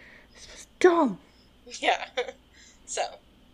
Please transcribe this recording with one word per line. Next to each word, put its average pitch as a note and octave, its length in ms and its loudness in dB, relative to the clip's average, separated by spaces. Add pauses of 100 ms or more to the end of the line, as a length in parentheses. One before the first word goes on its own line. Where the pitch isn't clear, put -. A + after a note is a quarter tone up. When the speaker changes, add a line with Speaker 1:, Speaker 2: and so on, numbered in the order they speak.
(340)
Speaker 1:
This - 180 -20
was - 140 -20 (120)
dumb. E4 440 4
Speaker 2:
<laughs> - 580 -20
Yeah. A#3+ 260 0 (800)
So, - 160 -4 (520)